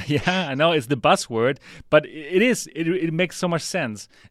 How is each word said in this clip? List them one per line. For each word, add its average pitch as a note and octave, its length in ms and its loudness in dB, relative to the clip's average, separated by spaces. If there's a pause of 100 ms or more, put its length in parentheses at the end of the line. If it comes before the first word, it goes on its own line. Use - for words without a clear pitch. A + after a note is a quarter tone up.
<laughs> - 60 -12
Yeah, F3 420 0
I C3 60 -6
know D#3+ 160 4
it's C#3+ 160 0
the C#3+ 80 0
buzzword, C3 640 2 (320)
but D3+ 160 6
i-, - 40 -14
it D#3 320 -2
is, A#3+ 320 2
it, E3 140 -4
it E3 240 -2
makes E3+ 240 -2
so F3+ 140 -2
much E3 140 -2
sense. B2 440 -6 (240)